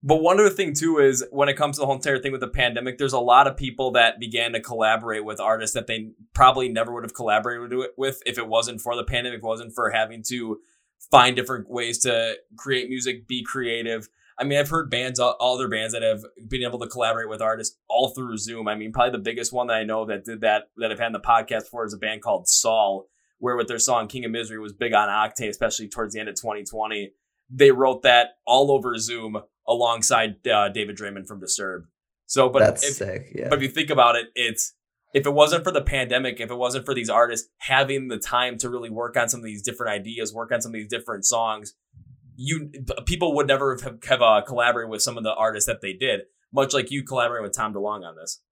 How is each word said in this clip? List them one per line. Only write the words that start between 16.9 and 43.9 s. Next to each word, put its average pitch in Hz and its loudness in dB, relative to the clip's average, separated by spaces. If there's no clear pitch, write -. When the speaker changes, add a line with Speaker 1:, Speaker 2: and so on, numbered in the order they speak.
Speaker 1:
with 110 -8
artists 110 -4
all 123 2
through 123 -8
Zoom. 110 -8
I 107 -2
mean, 110 -10
probably 123 2
the 120 -6
biggest 117 -6
one 123 -2
that 113 0
I 110 -2
know 110 -2
that 104 -8
did 113 -10
that, 107 0
that 113 -2
I've 107 -8
had 117 -2
in 113 -6
the 101 -6
podcast 113 0
before, 117 -8
is 104 -10
a 104 -14
band 104 -6
called 95 -2
Saul, 104 2
where 123 -2
with 117 0
their 117 -6
song 113 2
King 123 -10
of 113 -6
Misery 113 -8
was 104 -12
big 110 -2
on 104 4
Octane, 107 -2
especially 107 -4
towards 107 -8
the 110 -8
end 107 -8
of 95 -8
twenty 104 -8
twenty. 107 -6
They 135 8
wrote 127 2
that 120 6
all 139 4
over 127 0
Zoom 110 -8
alongside, 117 0
uh, 104 4
David 104 -6
Draymond 101 -10
from 101 -14
Disturbed. 92 -6
So, 131 4
but 127 2
Speaker 2:
That's - 4
Speaker 1:
if, 143 0
Speaker 2:
sick, - -8
yeah. - -6
Speaker 1:
but 147 2
if 135 0
you 131 -2
think 151 -2
about 123 6
it, 117 -2
it's, 117 -2
if 139 4
it 143 0
wasn't 151 6
for 185 0
the 151 0
pandemic, 127 -2
if 113 -6
it 123 -8
wasn't 123 -2
for 139 -2
these 117 -4
artists 117 2
having 135 0
the 123 -6
time 123 -2
to 123 -4
really 117 -8
work 117 -6
on 120 0
some 117 -4
of 113 -14
these 107 -10
different 113 -6
ideas, 107 -8
work 117 -6
on 117 -2
some 117 -8
of 113 -12
these 110 -10
different 117 -6
songs, 110 -2
you, 147 -6
p-, 135 -10
people 160 0
would 143 2
never 135 2
have, 117 -14